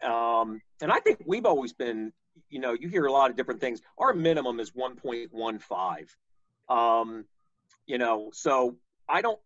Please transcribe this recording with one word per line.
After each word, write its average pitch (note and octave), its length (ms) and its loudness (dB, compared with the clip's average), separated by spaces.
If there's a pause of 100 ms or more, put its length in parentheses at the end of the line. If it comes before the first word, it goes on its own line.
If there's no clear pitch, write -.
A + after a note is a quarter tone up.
Um, A#2 580 0 (220)
and D#3 100 2
I - 80 4
think G#3+ 280 2
we've E3+ 180 -2
always C#3 280 2
been, A2 380 -6 (380)
you C#3 100 -12
know, B2 140 -2
you C#3 160 -8
hear F3 160 0
a C3+ 60 2
lot C3+ 180 6
of A#2 60 -8
different A#2+ 260 -4
things. A#2+ 200 -4 (180)
Our B3+ 140 4
minimum D3+ 460 0
is A2 140 -6
one B2 220 -6
point A#2 360 -8
one A2 280 -6
five. F2+ 540 -6 (560)
Um, A2+ 560 2 (600)
you C3+ 120 -4
know, A2 360 0
so B2+ 440 0 (300)
I E3+ 140 0
don't, A3+ 240 0